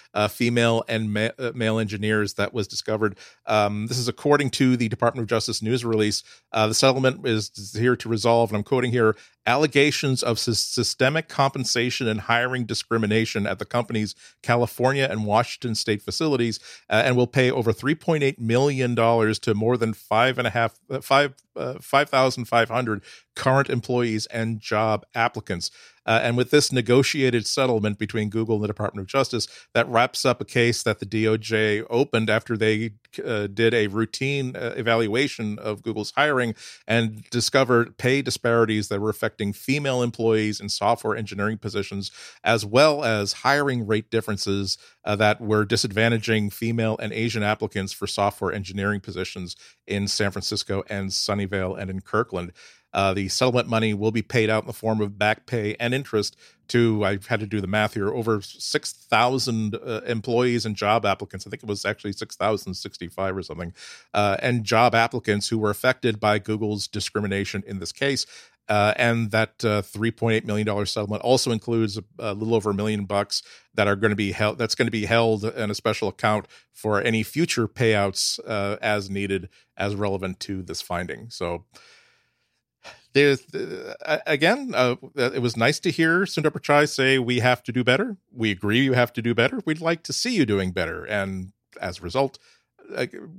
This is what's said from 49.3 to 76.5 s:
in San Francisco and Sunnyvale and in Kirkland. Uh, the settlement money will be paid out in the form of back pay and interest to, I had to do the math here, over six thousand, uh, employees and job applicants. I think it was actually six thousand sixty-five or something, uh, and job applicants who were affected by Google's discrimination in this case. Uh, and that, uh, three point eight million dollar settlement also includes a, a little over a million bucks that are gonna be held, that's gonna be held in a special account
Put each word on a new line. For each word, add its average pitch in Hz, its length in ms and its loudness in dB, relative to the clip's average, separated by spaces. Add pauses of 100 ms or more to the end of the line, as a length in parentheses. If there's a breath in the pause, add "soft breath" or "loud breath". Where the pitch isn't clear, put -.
in 101 220 -2
San 101 220 0
Francisco 98 580 -4
and 98 220 -6
Sunnyvale 98 680 -4
and 95 100 -8
in 95 120 -8
Kirkland. 92 500 -2 (440 soft breath)
Uh, 98 160 2
the 95 160 -2
settlement 123 400 0
money 113 240 0
will 104 200 0
be 110 100 -2
paid 110 300 0
out 110 100 2
in - 60 -14
the 113 60 -12
form 110 280 -2
of 101 160 -4
back 104 300 0
pay 107 320 -2
and 120 160 -2
interest 113 420 -2 (300 soft breath)
to, 113 360 4
I 98 140 2 (100)
had 113 120 0
to 107 80 -6
do 104 120 -2
the 95 60 -4
math 107 300 0
here, 101 140 0
over 110 300 0
six - 540 -6
thousand, 117 800 0
uh, 113 320 -6
employees 120 580 0
and 107 120 -4
job 104 280 2
applicants. 98 440 -4
I - 20 -20
think - 140 -14
it 110 40 -12
was 104 180 -6
actually 101 280 -4
six - 220 -12
thousand 98 400 -2
sixty-five 95 600 -6
or 95 60 -6
something, 85 320 -10 (400 loud breath)
uh, 101 300 2
and 123 200 0
job 113 300 4
applicants 113 560 0
who 113 80 0
were 107 140 0
affected 117 480 0
by 107 180 4
Google's 104 500 -4
discrimination 101 800 -4
in 98 140 -10
this - 120 -10
case. 139 360 -4 (420 loud breath)
Uh, 104 260 4
and 117 360 0
that, 110 340 -2
uh, 104 160 2
three 110 300 -4
point 113 240 0
eight 113 100 -2
million 107 220 -2
dollar 104 180 -2
settlement 104 380 -4
also 127 280 4
includes 110 460 -2
a, 107 60 -10 (160)
a 107 160 -6
little 110 180 -2
over 107 160 0
a 101 60 -2
million 104 300 -4
bucks 101 360 -2 (320 loud breath)
that 101 140 2
are 101 80 4
gonna 104 200 2
be 101 180 0
held, 107 260 -2
that's 113 160 -2
gonna 117 160 2
be 107 140 -2
held 113 380 2
in 110 280 -4
a 101 40 -4
special 107 340 -2
account 107 360 0 (260 soft breath)